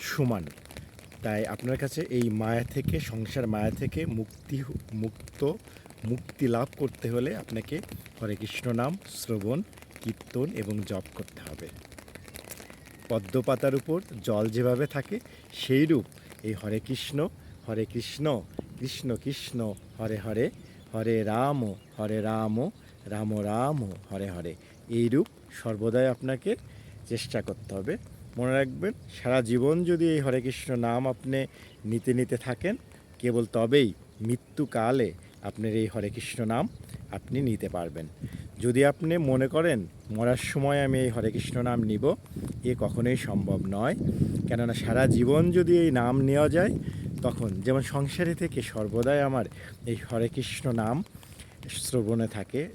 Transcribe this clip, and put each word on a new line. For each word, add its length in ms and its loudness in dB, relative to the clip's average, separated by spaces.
সমান। 440 0
তাই 240 0
আপনার 300 -4
কাছে 340 -4
এই 200 2
মায়া 340 0
থেকে, 360 -2
সংসার 460 -4
মায়া 240 0
থেকে 360 -2
মুক্তি 500 -4
হ-, 160 -6
মুক্ত, 600 -4
মুক্তি 440 -2
লাভ 200 2
করতে 320 -4
হলে 260 0
আপনাকে 440 -6
হরে 160 -4
কৃষ্ণ 360 -4
নাম 260 0
শ্রবণ, 520 -2
কীর্তন 440 -4
এবং 300 -4
জপ 160 -4
করতে 360 -14
হবে। 180 -12
পদ্মপাতার 680 2
উপর 280 -2
জল 260 2
যেভাবে 380 2
থাকে, 340 -6
সেইরূপ 520 4
এই 100 -4
হরে 280 -2
কৃষ্ণ, 480 -4
হরে 160 0
কৃষ্ণ, 580 -2
কৃষ্ণ 380 -4
কৃষ্ণ, 580 -6
হরে 180 -2
হরে, 340 0
হরে 300 2
রাম, 500 0
হরে 240 -2
রাম, 480 0
রাম 380 -2
রাম, 400 0
হরে 460 -8
হরে, 240 -6
এইরূপ 380 4
সর্বদাই 560 0
আপনাকে 500 -2
চেষ্টা 340 -4
করতে 320 -8
হবে। 220 -4
মনে 160 0
রাখবেন, 400 0
সারা 200 4
জীবন 420 4
যদি 240 4
এই 120 4
হরে 200 2
কৃষ্ণ 360 -4
নাম 320 2
আপনি 380 -2
নিতে 300 2
নিতে 220 2
থাকেন, 400 -2
কেবল 280 2
তবেই 460 6
মৃত্যুকালে 920 0
আপনার 300 -4
এই 140 2
হরে 240 -4
কৃষ্ণ 340 -6
নাম 240 0
আপনি 300 -4
নিতে 260 0
পারবেন। 380 -6
যদি 240 4
আপনি 340 2
মনে 300 4
করেন, 380 2
"মরার 260 2
সময় 480 2
আমি 140 4
এই 100 4
হরে 220 2
কৃষ্ণ 320 -2
নাম 200 2
নিব", 320 2
এ 140 2
কখনোই 380 2
সম্ভব 500 0
নয়। 280 0
কেননা 260 2
সারা 320 4
জীবন 460 6
যদি 260 8
এই 120 8
নাম 300 4
নেওয়া 280 6
যায়, 300 4
তখন 380 0
যেমন 220 4
সংসারে 520 0
থেকে 280 -2
সর্বদাই 600 2
আমার 220 2
এই 80 0
হরে 340 0
কৃষ্ণ 440 -4
নাম 320 0
শ্রবণে 580 0
থাকে, 460 -6